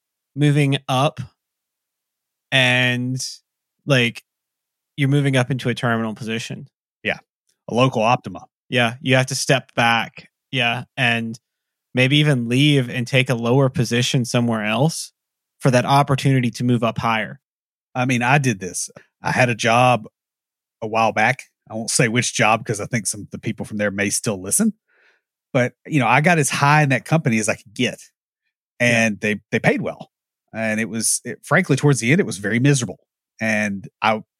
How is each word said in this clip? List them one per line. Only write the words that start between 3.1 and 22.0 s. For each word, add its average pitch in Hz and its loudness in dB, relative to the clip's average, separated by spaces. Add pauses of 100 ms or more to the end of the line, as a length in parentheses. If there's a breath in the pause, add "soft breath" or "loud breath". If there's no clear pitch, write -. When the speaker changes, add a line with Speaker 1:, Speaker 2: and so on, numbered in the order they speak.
Speaker 1:
like, 123 0 (760)
you're 139 0
moving 139 2
up 123 0
into 127 -4
a 117 -2
terminal 113 -2
position. 113 -10 (340)
Speaker 2:
Yeah. 101 -4 (500)
A - -6
local 123 2
optima. 110 -2 (220)
Speaker 1:
Yeah, 120 0
you 127 0
have 127 2
to - -8
step - -2
back. 117 0 (220)
Yeah, 120 -4 (120)
and 117 -2 (540)
maybe 131 2
even 139 2
leave 135 2
and 120 -6
take 127 0
a 135 2
lower 123 2
position 123 0
somewhere 117 -2
else 117 -2 (460)
for 139 0
that 123 4
opportunity 135 2
to - -6
move 123 2
up 113 -2
higher. 110 -4 (540)
Speaker 2:
I 127 -2
mean, 127 0
I 131 4
did 123 0
this. - -10 (320 loud breath)
I 90 -2
had 120 2
a 120 -2
job 117 2 (760)
a 113 -10
while 110 0
back. 110 0 (260)
I 107 -14
won't 110 -8
say 127 2